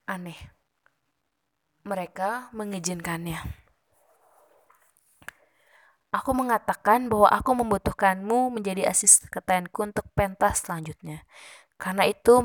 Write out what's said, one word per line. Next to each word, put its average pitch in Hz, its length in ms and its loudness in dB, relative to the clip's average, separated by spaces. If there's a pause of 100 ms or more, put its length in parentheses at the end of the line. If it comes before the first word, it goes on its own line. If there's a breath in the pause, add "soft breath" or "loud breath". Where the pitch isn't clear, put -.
Aneh. 180 320 -10 (1400)
Mereka 202 720 -6
mengizinkannya. 170 880 -6 (2750 loud breath)
Aku 202 240 -4
mengatakan 240 720 0
bahwa 208 160 6
aku - 320 2
membutuhkanmu 214 960 0
menjadi 190 320 -4
asistenku 185 1040 2
untuk 208 240 -6
pentas 202 480 0
selanjutnya. 160 640 -10 (560 loud breath)
Karena 190 240 0
itu, 233 400 6